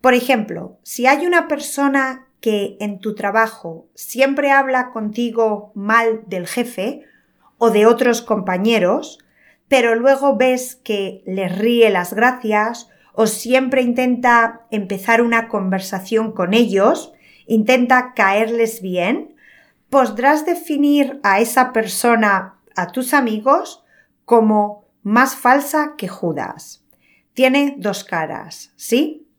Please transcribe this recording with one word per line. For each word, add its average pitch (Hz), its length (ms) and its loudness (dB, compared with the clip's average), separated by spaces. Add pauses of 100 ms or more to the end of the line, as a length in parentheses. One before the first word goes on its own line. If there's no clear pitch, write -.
Por 254 140 4
ejemplo, 214 680 -4
si - 240 -4
hay 294 200 2
una 339 200 0
persona 277 800 -4 (160)
que 208 340 -2
en 208 200 -8
tu 214 160 -6
trabajo 202 800 -4
siempre 277 560 0
habla 262 400 2
contigo 220 840 -4
mal 220 520 0
del 180 200 -8
jefe 240 540 -6 (560)
o 233 140 4
de 208 160 4
otros 233 340 2
compañeros, 202 1000 -2 (480)
pero 233 280 4
luego 269 420 2
ves 254 400 0
que 196 480 -8
les 185 340 -4
ríe 233 300 4
las 180 240 0
gracias 220 800 0 (240)
o 220 120 2
siempre 254 540 0
intenta 240 920 0
empezar 208 520 0
una 233 260 0
conversación 196 840 -4
con 180 200 -2
ellos, 208 640 2 (320)
intenta 247 680 2
caerles 220 680 0
bien, 185 520 -4 (540)
podrás 262 560 2
definir 285 760 0
a 196 180 2
esa 254 320 2
persona, 220 840 0 (200)
a 180 160 -6
tus 254 220 -4
amigos, 254 680 0 (420)
como 214 580 2 (180)
más 240 320 0
falsa 285 640 0
que 190 120 -10
Judas. - 760 -10 (480)
Tiene 269 460 2
dos 196 260 -6
caras, - 720 -8
¿sí? 302 460 -2 (160)